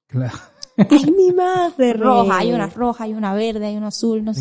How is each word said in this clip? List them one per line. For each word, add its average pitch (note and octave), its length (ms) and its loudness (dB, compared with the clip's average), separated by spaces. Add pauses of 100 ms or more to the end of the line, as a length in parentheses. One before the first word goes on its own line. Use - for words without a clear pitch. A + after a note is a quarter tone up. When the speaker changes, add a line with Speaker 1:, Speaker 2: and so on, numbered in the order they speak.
Speaker 1:
Claro. B2 300 -6 (400)
Speaker 2:
¡Ay, C#4 340 4
mi F#4 220 4
madre! F4+ 600 0
Speaker 3:
Roja, A3 440 2
hay A3+ 140 0
una G#3+ 160 -2
roja, A#3 360 -4
hay A3 80 -8
una G#3+ 220 -4
verde, G#3+ 320 -4
hay G#3 100 -6
una G#3+ 120 -6
azul, A3 360 -4
no G#3+ 100 -4
sé C3+ 60 -6